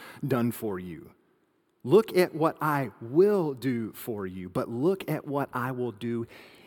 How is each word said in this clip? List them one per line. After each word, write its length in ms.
done 240
for 260
you. 320
Look 320
at 200
what 260
I 300
will 540
do 380
for 340
you, 200
but 220
look 400
at 180
what 260
I 180
will 200
do 360